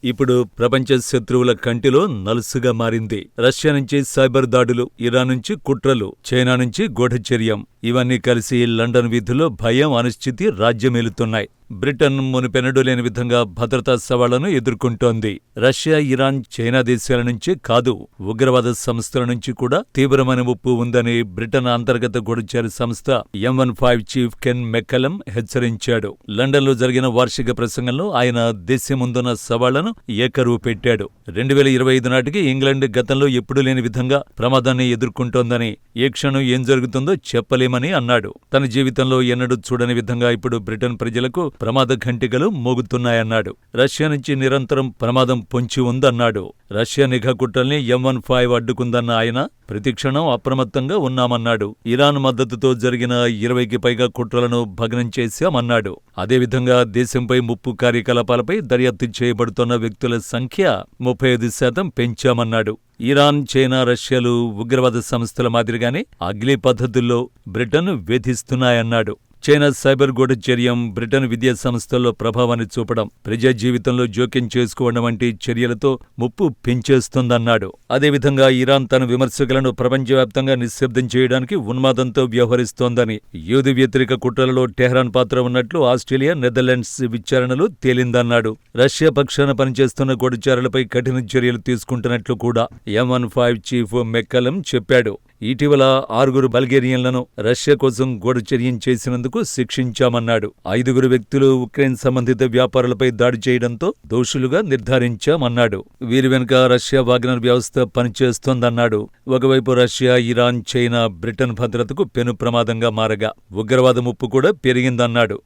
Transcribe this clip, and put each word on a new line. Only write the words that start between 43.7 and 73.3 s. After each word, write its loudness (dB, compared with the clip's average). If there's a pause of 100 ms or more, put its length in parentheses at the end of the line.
రష్యా 2
నుంచి -4 (100)
నిరంతరం 0 (160)
ప్రమాదం 2 (140)
పొంచి -2 (120)
ఉందన్నాడు. 2 (340)
రష్యా 2
నిఘా 0
కుట్రల్ని 0 (180)
ఎంవన్ 0
ఫైవ్ 2
అడ్డుకుందన్న -2 (100)
ఆయన -2 (300)
ప్రతిక్షణం -2 (100)
అప్రమత్తంగా -2 (100)
ఉన్నామన్నాడు. 0 (260)
ఇరాన్ 4
మద్దతుతో 0 (140)
జరిగిన 0 (320)
ఇరవైకి 0
పైగా 0 (100)
కుట్రలను -2 (200)
భగ్నం -2
చేశామన్నాడు. -2 (300)
అదేవిధంగా 2 (220)
దేశంపై 0 (100)
ముప్పు -4 (100)
కార్యకలాపాలపై 0 (140)
దర్యాప్తు 0 (100)
చేయబడుతున్న 0
వ్యక్తుల -4 (140)
సంఖ్య 0 (300)
ముప్పై 0
ఐదు -2 (100)
శాతం 0 (120)
పెంచామన్నాడు. 0 (360)
ఇరాన్, 4 (120)
చైనా, 2 (120)
రష్యాలు 0 (280)
ఉగ్రవాద 2 (120)
సంస్థల -2
మాదిరిగానే -2 (260)
అగ్ని 0 (100)
పద్ధతుల్లో 0 (340)
బ్రిటన్ 0 (160)
వేధిస్తున్నాయన్నాడు. 0 (300)
చైనా 6 (120)
సైబర్ 4
గూఢచర్యం, 2 (160)
బ్రిటన్ -2
విద్యా 0 (120)
సంస్థల్లో 0 (100)
ప్రభావాన్ని 0
చూపడం, -2 (180)
ప్రజా 2 (100)